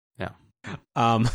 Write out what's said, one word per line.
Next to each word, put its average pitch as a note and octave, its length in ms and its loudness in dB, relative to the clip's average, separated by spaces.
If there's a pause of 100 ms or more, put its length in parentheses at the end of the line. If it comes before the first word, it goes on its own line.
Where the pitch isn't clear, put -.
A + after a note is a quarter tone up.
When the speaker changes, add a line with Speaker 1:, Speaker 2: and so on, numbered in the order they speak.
(200)
Speaker 1:
yeah. G2+ 100 -8 (680)
Speaker 2:
Um, A#2 400 2